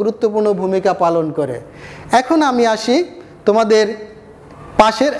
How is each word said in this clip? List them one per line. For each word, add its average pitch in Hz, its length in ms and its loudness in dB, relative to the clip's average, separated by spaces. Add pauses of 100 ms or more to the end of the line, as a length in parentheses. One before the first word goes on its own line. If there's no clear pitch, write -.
গুরুত্বপূর্ণ 214 520 -2
ভূমিকা 185 420 -2
পালন 170 320 0 (120)
করে। 127 180 -4 (640)
এখন 311 220 0
আমি 247 240 2
আসি 226 300 0 (480)
তোমাদের 214 420 4 (920)
পাশের 220 400 2